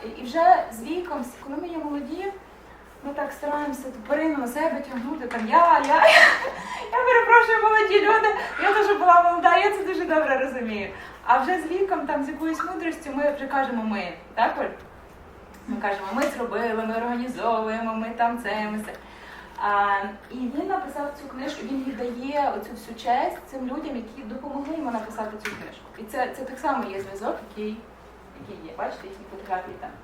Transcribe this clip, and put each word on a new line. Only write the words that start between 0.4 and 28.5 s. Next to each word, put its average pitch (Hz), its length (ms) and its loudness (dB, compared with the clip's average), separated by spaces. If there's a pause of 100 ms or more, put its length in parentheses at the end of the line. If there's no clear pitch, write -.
з 226 120 -12
віком, 330 380 -4
с-, - 220 -10
коли 285 180 -8
ми 359 60 -8
є 330 100 -8
молоді, 294 540 -6 (720)
ми 277 100 -8
так 285 180 -4
стараємося 294 520 -4
ту 254 240 -12
перину 302 300 0
на 254 100 -2
себе 294 340 -2
тягнути, 254 460 -6
там, 220 200 -4
я, 330 320 8
я, - 20 0
<laughs> 269 60 -2
я, 294 200 8 (840)
я 480 140 2
перепрошую, 466 580 8
молоді 427 380 6
люди, 427 340 4 (280)
я 403 100 4
теж 403 240 4
була 349 260 8
молода, 349 340 4
я 403 140 4
це 392 120 -2
дуже 349 220 -2
добре 294 320 2
розумію. 226 520 -4 (360)
А 247 120 6
вже 311 240 0
з 302 40 -8
віком, 349 420 -2
там, 294 160 -2
з 277 60 -6
якоюсь 320 340 -4
мудрістю 330 500 -6
ми 285 180 2
вже 269 160 -6
кажемо 240 360 0
«ми», 196 300 -4 (220)
так, - 240 2
Оль? 208 160 -6 (920)
Ми 214 140 -4
кажемо, 196 320 -4
«Ми 269 100 0
зробили, 226 640 -2
ми 226 80 -2
організовуємо, 226 1000 -2
ми 220 160 -4
там 233 340 0
це, 214 280 -4
ми 214 140 -6
це». 185 60 -12 (720)
А, 202 340 4 (320)
і 226 40 -12
він 262 320 -4
написав 370 440 -4 (100)
цю 285 60 -16
книжку, 269 380 -8
він 262 180 -4
віддає 247 760 -2
оцю - 140 -10
всю 226 260 -14
честь 262 400 0 (100)
цим 254 200 -8
людям, 285 280 -6
які 226 280 -10
допомогли 285 540 -8
йому 269 140 -4
написати 214 460 -6
цю 208 140 -8
книжку. - 340 -14 (120)
І 214 60 -14
це, 247 340 -4
це 269 40 -10
так 254 180 -10
само 262 320 0
є 196 100 -6
зв'язок, 202 340 -6 (140)
який, 214 280 -8 (640)
який 160 240 -16